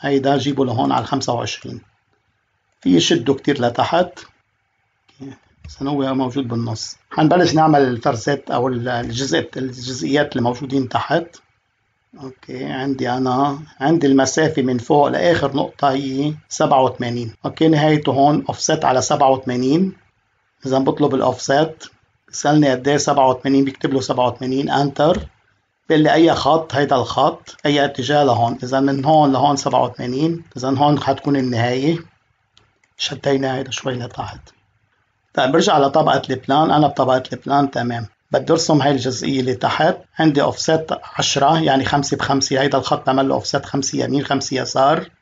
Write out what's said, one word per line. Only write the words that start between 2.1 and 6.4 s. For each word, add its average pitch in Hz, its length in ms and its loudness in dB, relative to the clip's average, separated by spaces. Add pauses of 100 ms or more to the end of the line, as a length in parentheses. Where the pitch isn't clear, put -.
في 165 180 4
شده 135 340 0
كتير 202 280 -2
لتحت. 135 580 -2 (1040)
أوكي. 135 140 -16 (300)
بس - 180 -14
هو 139 300 -2
موجود 131 340 -2